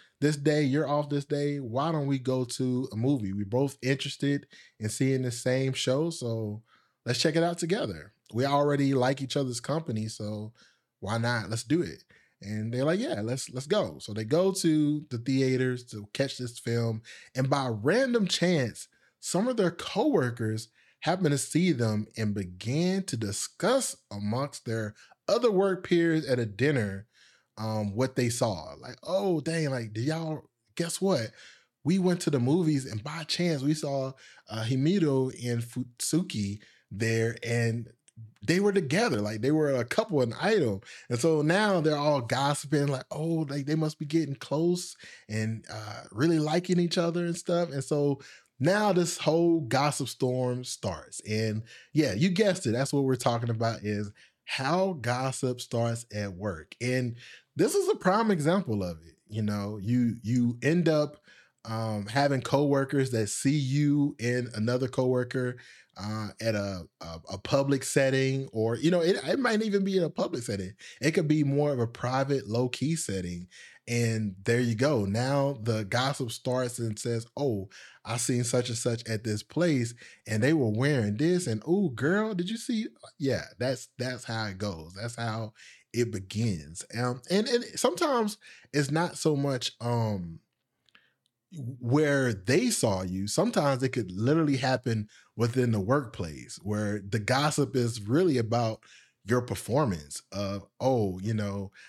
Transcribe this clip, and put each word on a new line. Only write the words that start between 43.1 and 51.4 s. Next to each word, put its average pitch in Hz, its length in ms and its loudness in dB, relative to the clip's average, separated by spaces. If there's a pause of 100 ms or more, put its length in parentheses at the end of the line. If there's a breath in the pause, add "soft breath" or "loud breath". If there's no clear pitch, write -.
"Oh, 160 380 -2
like, 139 160 -4
they 151 100 0
must 156 240 -2
be 156 60 -6
getting 147 300 0
close 175 600 0 (340 loud breath)
and, 110 400 -2
uh, 107 420 -10
really 156 280 4
liking 175 400 2
each 175 180 2
other 170 280 0
and 170 120 -4
stuff." 170 340 0
And 135 120 -4
so 143 360 2 (400 loud breath)
now 196 340 4
this 170 240 2
whole 165 440 4
gossip 135 460 0
storm 127 560 -2
starts. - 580 -8
And 110 420 -2 (300 loud breath)